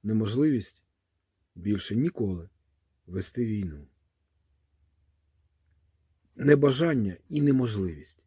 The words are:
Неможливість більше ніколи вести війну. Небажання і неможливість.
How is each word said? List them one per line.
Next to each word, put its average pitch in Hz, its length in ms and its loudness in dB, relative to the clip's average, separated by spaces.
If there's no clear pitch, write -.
Неможливість 110 800 -2
більше 98 400 -4
ніколи 101 540 -4
вести 92 400 -4
війну. 92 420 -6
Небажання 139 840 4
і 151 120 -2
неможливість. 107 840 0